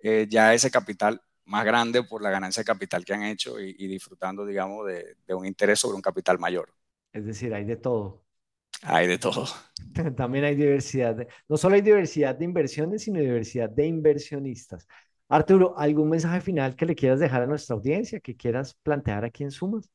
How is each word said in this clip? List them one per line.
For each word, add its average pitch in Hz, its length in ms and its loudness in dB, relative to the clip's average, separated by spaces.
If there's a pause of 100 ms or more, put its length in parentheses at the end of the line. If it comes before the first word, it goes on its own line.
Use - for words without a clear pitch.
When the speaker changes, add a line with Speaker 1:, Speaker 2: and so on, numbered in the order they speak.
Speaker 1:
eh, 110 280 2
ya 110 240 6
ese 123 160 2
capital 107 500 0 (240)
más 104 200 -2
grande 117 400 2
por 110 180 -12
la 101 80 0
ganancia 95 340 -2
capital 95 400 -4
que 98 100 -4
han 104 100 -4
hecho 107 360 -8
y, 95 180 -10
y 95 100 -8
disfrutando, 95 580 -8
digamos, 98 400 -6
de, 87 300 -10 (100)
de 92 80 -4
un 92 120 -4
interés 101 340 2
sobre 110 160 -2
un 95 60 -8
capital 92 360 0
mayor. 87 340 -4 (400)
Speaker 2:
Es 107 140 -10
decir, 110 280 -8
hay 101 100 -6
de 113 120 -6
todo. 110 480 -4 (580)
Speaker 1:
Hay 82 240 2
de 90 120 2
todo. - 280 -2 (320)
Speaker 2:
<laughs> 156 380 -6
También 135 280 -2
hay 143 120 2
diversidad 135 580 2
de, 120 140 -10 (200)
no 151 80 0
solo 190 180 4
hay 202 80 6
diversidad 165 540 4
de 156 80 -4
inversiones, 175 580 -2
sino 190 180 -2
diversidad 117 500 0
de 143 160 0
inversionistas. 143 1000 -2 (420)
Arturo, 180 500 6
¿algún 151 300 2
mensaje 165 320 0
final 135 360 -2
que 160 100 -2
le 165 80 0
quieras 131 260 2
dejar 131 220 2
a 123 40 -2
nuestra 143 300 -4
audiencia, 160 440 -2
que - 160 -14
quieras 123 460 -4
plantear 123 420 -2
aquí 117 200 -8
en 143 60 -6
Sumas? 196 440 -6